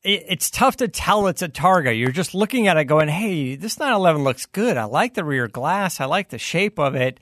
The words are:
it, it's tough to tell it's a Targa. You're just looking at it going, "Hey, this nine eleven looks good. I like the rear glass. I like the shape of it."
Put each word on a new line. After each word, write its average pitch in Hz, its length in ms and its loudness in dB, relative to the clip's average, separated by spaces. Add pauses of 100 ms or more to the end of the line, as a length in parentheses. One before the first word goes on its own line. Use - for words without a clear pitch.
it, 196 260 0
it's - 220 -2
tough - 280 2
to 240 100 -2
tell 196 400 0
it's 175 140 -4
a 175 60 -6
Targa. 143 480 2
You're 123 140 0
just 170 240 -4
looking 208 320 0
at 175 100 4
it 151 100 2
going, 151 220 4
"Hey, 156 460 -2
this 180 240 -10
nine 277 160 0
eleven 165 300 2
looks 131 220 -2
good. 208 300 -2
I 110 80 -2
like 160 300 -2
the 175 100 -4
rear 131 220 0
glass. 170 540 -2
I 135 60 -2
like 185 240 -2
the 120 80 -10
shape 196 420 -2
of 139 160 0
it." 127 240 -2